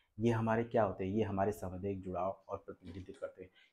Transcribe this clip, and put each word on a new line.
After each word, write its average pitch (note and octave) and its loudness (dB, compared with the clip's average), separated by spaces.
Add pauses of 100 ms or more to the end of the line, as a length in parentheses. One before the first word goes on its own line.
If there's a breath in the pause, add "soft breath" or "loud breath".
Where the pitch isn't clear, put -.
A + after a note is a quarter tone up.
(200 soft breath)
ये A#2 6
हमारे A2+ 2
क्या A#2 4
होते F#2+ 2
हैं, F#2+ 0
ये G#2+ 4
हमारे G2 2
सामुदायिक F#2 -4
जुड़ाव F#2 -4
और G2 -6
प्रतिनिधित्व F#2 -12
करते - -10
हैं। - -16 (220 soft breath)